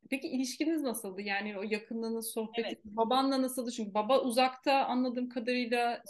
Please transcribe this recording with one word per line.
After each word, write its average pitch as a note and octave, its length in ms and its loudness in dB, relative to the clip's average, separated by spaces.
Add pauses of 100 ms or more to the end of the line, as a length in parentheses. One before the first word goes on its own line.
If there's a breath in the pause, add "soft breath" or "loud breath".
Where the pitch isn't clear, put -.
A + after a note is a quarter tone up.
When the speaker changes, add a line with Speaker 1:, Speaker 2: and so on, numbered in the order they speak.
(100)
Speaker 1:
Peki E4 180 -4
ilişkiniz C#4+ 540 -2
nasıldı? G#3 400 -6
Yani G3+ 360 -4
o G3 40 -6
yakınlığınız, A3+ 720 -4
sohbetiniz A3 340 -4
Speaker 2:
Evet. E3 180 -10
Speaker 1:
babanla B3+ 580 4
nasıldı? B3+ 280 -2
Çünkü G3+ 240 -6
baba G#3+ 260 4
uzakta C4 640 4
anladığım B3 440 0
kadarıyla A#3+ 800 0